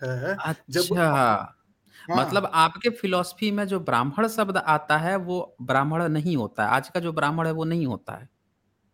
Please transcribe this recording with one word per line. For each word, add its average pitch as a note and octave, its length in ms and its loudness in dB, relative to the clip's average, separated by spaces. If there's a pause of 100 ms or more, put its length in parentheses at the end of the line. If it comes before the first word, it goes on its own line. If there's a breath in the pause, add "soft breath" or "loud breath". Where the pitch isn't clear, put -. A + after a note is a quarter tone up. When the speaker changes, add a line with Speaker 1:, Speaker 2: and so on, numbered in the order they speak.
Speaker 1:
है। C3 340 -4 (340)
जब D3 100 0
Speaker 2:
अच्छा। F3 300 2
Speaker 1:
हाँ। - 1160 0
Speaker 2:
मतलब G3 280 0
आपके E3 360 4
फिलॉसफी F#3+ 600 0
में G3+ 140 0
जो F#3+ 160 -2
ब्राह्मण C#3+ 480 2
शब्द G#3+ 280 -2
आता D3+ 420 2
है, F3 180 0
वो F3+ 460 -6
ब्राह्मण D3 460 0
नहीं D#3 280 0
होता G#2+ 280 0
है। G#2 60 2
आज C3+ 180 2
का F#3 120 -4
जो E3+ 120 -4
ब्राह्मण D#3+ 340 0
है, D#3+ 60 0
वो D#3+ 120 -4
नहीं E3 220 0
होता A#2 260 -6
है। G#2+ 160 -14 (640)